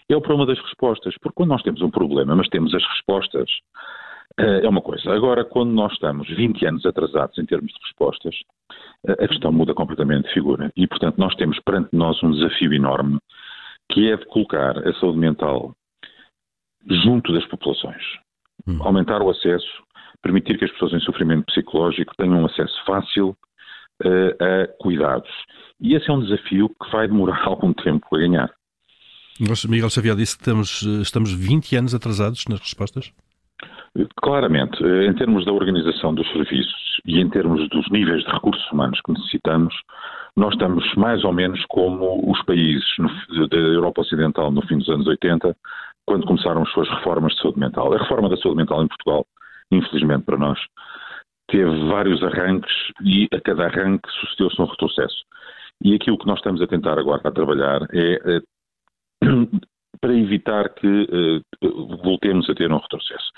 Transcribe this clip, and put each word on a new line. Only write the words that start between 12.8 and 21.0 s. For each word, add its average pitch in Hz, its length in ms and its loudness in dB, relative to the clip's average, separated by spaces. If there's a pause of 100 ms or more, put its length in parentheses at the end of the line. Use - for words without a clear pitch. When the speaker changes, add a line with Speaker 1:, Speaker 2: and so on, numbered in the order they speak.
Speaker 1:
que 110 200 4
é 110 60 0
de - 80 -10
colocar 71 520 0 (100)
a 85 120 2
saúde 82 200 2
mental 71 540 0 (1300)
junto 113 300 4
das 82 140 0
populações. - 560 -6 (640)
Speaker 2:
Hum. 87 140 -2
Speaker 1:
Aumentar 101 400 2
o 95 80 2
acesso, - 540 -2 (380)
permitir 92 360 2
que 101 80 -2
as 90 60 -2
pessoas - 220 -2
em 82 60 2
sofrimento 80 460 0